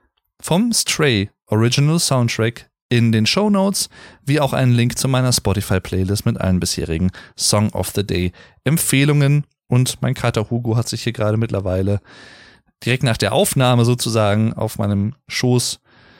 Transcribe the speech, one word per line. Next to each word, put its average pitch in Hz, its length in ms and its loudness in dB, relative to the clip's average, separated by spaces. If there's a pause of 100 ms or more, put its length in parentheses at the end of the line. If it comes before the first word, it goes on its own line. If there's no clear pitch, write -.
(400)
vom 220 320 0
Stray 117 580 0 (160)
Original 131 520 2
Soundtrack 117 720 -2 (200)
in 117 200 4
den 110 140 2
Shownotes, 196 640 0 (360)
wie 139 140 0
auch 135 140 0
einen 123 200 2
Link 120 260 0
zu 127 100 -2
meiner 127 240 0
Spotify-Playlist 95 920 -2
mit 117 120 -2
allen 92 220 2
bisherigen 85 500 -2 (280)
Song 107 320 0
of - 240 -6
the 101 120 -2
Day 90 260 -2 (320)
Empfehlungen. 143 840 2 (200)
Und 127 360 0
mein 127 100 -2
Kater 113 380 -2
Hugo 117 260 -2
hat 117 140 -2
sich 117 120 -8
hier 113 120 -4
gerade 107 240 0
mittlerweile 98 640 -2 (840)
direkt 123 180 0
nach 113 140 0
der - 160 0
Aufnahme 127 540 2
sozusagen 110 680 0
auf - 260 -6
meinem 101 360 -2 (120)
Schoß, - 540 -2 (400)